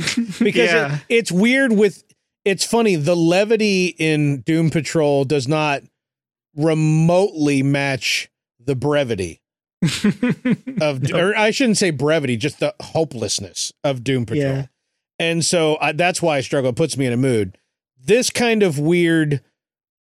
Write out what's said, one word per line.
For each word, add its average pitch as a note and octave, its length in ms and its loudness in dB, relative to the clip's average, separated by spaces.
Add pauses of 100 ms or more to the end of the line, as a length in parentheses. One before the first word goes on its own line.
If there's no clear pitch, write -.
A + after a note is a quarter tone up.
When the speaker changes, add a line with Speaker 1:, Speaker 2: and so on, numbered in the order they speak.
(400)
Speaker 1:
because G#3 160 2
Speaker 2:
Yeah. D#3+ 400 2
Speaker 1:
it, D3 60 -6 (160)
it's A#3 140 -2
weird A#3+ 400 2
with, G#3 320 2 (420)
it's G3 200 0
funny. A3 300 2
The D#3 200 0
levity F#3+ 720 2 (100)
in D3+ 440 0
Doom D#3+ 280 2
Patrol C#3+ 560 0
does C3+ 220 -2
not D3+ 340 -2 (720)
remotely D#3 1080 2
match C#3 680 -2 (340)
the C3+ 120 -2
brevity A#2 680 -2 (200)
Speaker 2:
<laughs> - 200 -18 (1000)
Speaker 1:
of, C#3+ 220 -2
Speaker 2:
No. C#3 160 -2
Speaker 1:
or F#3+ 180 0
I G#3+ 140 2
shouldn't A3+ 260 2
say G3 140 2
brevity, C#3+ 460 0
just C#3 220 -6
the D3 220 -4
hopelessness A2 920 -6 (120)
of C3+ 200 -4
Doom B2+ 220 -2
Patrol. D3 180 -2 (120)
Speaker 2:
Yeah. C3+ 100 -6 (520)
Speaker 1:
And E3 260 -2
so D#3 380 0
I, D3+ 120 -2
that's F3 280 0
why D#3+ 160 0
I C3+ 40 -2
struggle. C3 280 -2
It A#2 60 -4
puts D#3+ 220 -2
me C3+ 80 0
in B2 80 0
a A#2+ 40 0
mood. A#2+ 400 0 (440)
This G#3+ 280 2
kind A3+ 340 0
of E3 160 0
weird, D#3+ 600 2 (640)